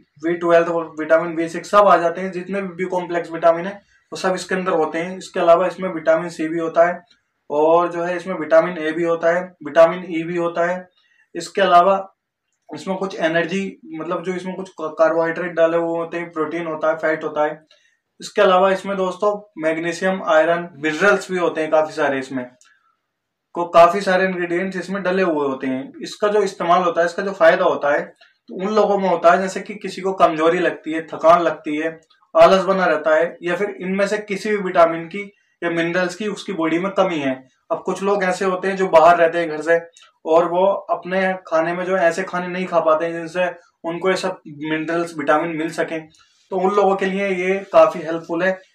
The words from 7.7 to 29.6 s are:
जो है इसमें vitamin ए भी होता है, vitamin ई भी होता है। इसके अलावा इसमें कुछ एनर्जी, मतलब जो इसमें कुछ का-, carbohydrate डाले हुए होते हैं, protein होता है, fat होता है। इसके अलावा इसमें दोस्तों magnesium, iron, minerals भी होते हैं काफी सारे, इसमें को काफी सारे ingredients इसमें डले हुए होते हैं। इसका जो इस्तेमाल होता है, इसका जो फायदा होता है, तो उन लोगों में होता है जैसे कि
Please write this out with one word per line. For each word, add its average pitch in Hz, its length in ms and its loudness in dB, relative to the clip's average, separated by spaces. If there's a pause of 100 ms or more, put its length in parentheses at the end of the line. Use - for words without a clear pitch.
जो 170 120 -6
है 180 120 -4
इसमें 180 200 -8
vitamin 160 420 2
ए 156 140 -4
भी 170 120 -4
होता 165 280 0
है, 180 120 -2 (220)
vitamin 165 440 4
ई 165 140 -4
भी 175 140 -6
होता 170 280 -2
है। 180 220 -4 (480)
इसके 175 260 -4
अलावा 185 520 4 (640)
इसमें 185 220 -6
कुछ 190 180 -6
एनर्जी, 170 680 -2
मतलब 165 380 -8
जो 185 100 -6
इसमें 180 220 -8
कुछ 185 140 -12
का-, 156 300 -10
carbohydrate 165 520 0
डाले 165 260 2
हुए 165 200 -2
होते 165 200 -6
हैं, 170 140 -8
protein 165 360 -6
होता 156 220 -2
है, 160 60 0
fat 156 280 -2
होता 151 220 -2
है। 151 200 -6 (560)
इसके - 200 -2
अलावा 190 300 4
इसमें 190 260 -4
दोस्तों 190 640 -4
magnesium, 170 640 -2
iron, 170 480 2
minerals 165 580 0
भी 180 60 -2
होते 156 240 -2
हैं 156 100 -4
काफी 156 220 2
सारे, 139 260 0
इसमें 131 260 -8 (1080)
को 170 120 -4
काफी 170 360 6
सारे 190 240 2
ingredients 180 520 -4
इसमें 185 260 -6
डले 185 200 0
हुए 147 240 0
होते 131 200 -6
हैं। 131 240 -6 (100)
इसका 202 260 -4
जो 208 140 2
इस्तेमाल 180 420 0
होता 170 180 0
है, 175 40 2
इसका 185 180 -6
जो 196 80 -4
फायदा 180 340 4
होता 143 280 0
है, 170 80 0 (460)
तो 190 200 -6
उन 214 80 -2
लोगों 196 240 4
में 190 100 0
होता 170 220 4
है 190 100 4
जैसे 190 180 -4
कि 196 160 -12